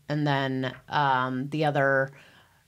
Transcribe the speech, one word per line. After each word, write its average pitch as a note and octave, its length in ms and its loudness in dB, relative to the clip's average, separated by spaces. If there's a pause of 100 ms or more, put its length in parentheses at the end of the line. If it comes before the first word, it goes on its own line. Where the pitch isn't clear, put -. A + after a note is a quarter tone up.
(100)
and D3 160 0
then, C3 480 -2 (160)
um, C3 580 0
the D3+ 160 -2
other, C#3 480 2 (560)